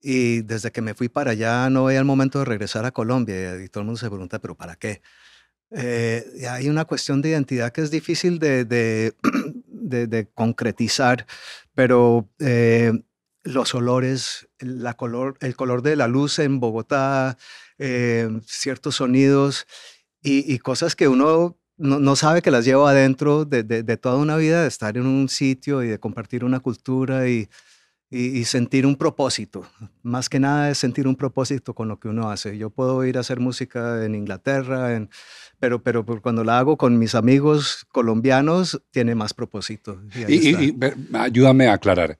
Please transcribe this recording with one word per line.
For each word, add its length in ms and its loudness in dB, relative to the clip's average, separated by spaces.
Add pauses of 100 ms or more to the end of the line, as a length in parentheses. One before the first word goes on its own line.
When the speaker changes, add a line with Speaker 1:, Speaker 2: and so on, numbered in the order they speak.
Speaker 1:
y 400 0
desde 300 -8
que 100 -6
me 120 -6
fui 140 -4
para 240 -2
allá 380 0
no 160 4
veía 140 2
el 40 2
momento 360 2
de 60 -2
regresar 380 -4
a 60 -2
Colombia 720 -4
y, 40 -14
y 40 -18
todo 140 -10
el 40 -6
mundo 120 -8
se 100 -8
pregunta, 320 -10
¿pero 160 -12
para 200 -18
qué? 260 -10 (680)
Eh, 540 -4 (160)
y 60 -12
hay 220 -6
una 160 0
cuestión 380 -4
de 80 0
identidad 420 -2
que 100 -6
es 80 -4
difícil 480 -2
de, 260 2
de, 580 0
<clears throat> 440 -4
de, 400 -6
de 280 -4
concretizar, 920 0 (480)
pero, 540 4 (120)
eh, 520 4 (500)
los 340 -4
olores, 720 -4 (100)
la 360 -8
color, 460 -8
el 140 -6
color 280 -2
de 120 2
la 140 0
luz 320 0
en 180 0
Bogotá, 760 -2 (420)
eh, 500 0 (160)
ciertos 520 -6
sonidos 680 2 (540)
y, 320 0
y 60 -2
cosas 380 -4
que 100 4
uno 500 4 (200)
no, 240 0
no 160 4
sabe 260 4
que 80 4
las 140 4
lleva 260 6
adentro 540 4
de, 180 -2
de, 220 -4
de 140 -2
toda 180 -2
una 200 0
vida, 260 2
de 60 2
estar 280 -6
en 100 -2
un 220 2
sitio 560 -2
y 40 -4
de 120 -6
compartir 420 -8
una 160 0
cultura 680 -2
y, 200 -2 (640)
y, 260 -4
y 100 -2
sentir 380 0
un 120 4
propósito. 680 -4 (380)
Más 260 -6
que 120 0
nada 300 2
es 80 -4
sentir 280 -2
un 80 0
propósito 580 -4
con 140 -8
lo 140 -10
que 80 -10
uno 240 -4
hace. 260 -10
Yo 120 -8
puedo 340 -2
ir 120 -2
a 40 -2
hacer 180 -6
música 680 -4
en 120 -4
Inglaterra, 800 -4
en, 120 -6 (520)
pero, 240 0
pero, 200 -2
pero 160 -8
cuando 220 -2
la 160 2
hago 180 2
con 220 4
mis 160 0
amigos 760 2
colombianos, 1000 2
tiene 240 0
más 200 -4
propósito. 680 -12 (160)
Y 80 -10
ahí 40 -
Speaker 2:
Y, 60 6
y, 160 6
Speaker 1:
está. 140 4
Speaker 2:
y, 80 4
ve, 220 -2 (200)
ayúdame 540 6
a 60 6
aclarar 460 2